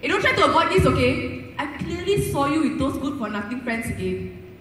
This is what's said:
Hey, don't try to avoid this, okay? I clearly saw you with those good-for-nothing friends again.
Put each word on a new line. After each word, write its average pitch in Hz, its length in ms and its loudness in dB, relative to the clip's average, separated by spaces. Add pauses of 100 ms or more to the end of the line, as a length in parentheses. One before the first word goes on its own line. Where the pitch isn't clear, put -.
Hey, 247 60 -4
don't 370 140 2
try 523 120 4
to 370 120 4
avoid 320 240 4
this, 370 160 6
okay? 254 720 0
I - 80 -4 (120)
clearly 359 540 0
saw 277 160 2
you 311 140 2
with 262 180 0
those 269 180 0
good-for-nothing 247 640 -6
friends 226 260 -4
again. - 720 -6